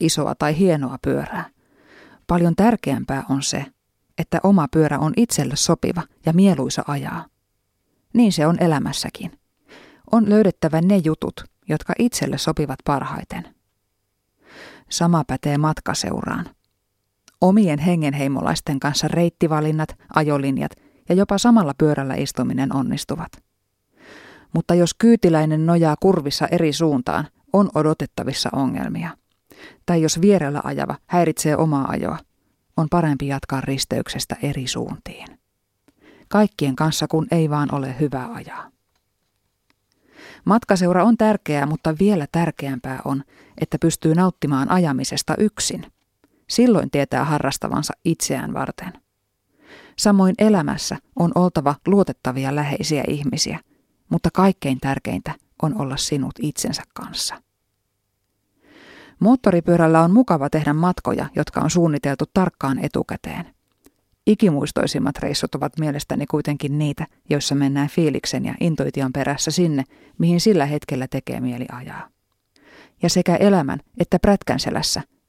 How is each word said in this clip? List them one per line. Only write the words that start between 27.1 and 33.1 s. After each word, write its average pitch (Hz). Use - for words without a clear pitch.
on 196
odotettavissa 151
ongelmia. 139
Tai 170
jos 160
vierellä 160
ajava 139
häiritsee 160
omaa 147
ajoa, 82
on 156
parempi 151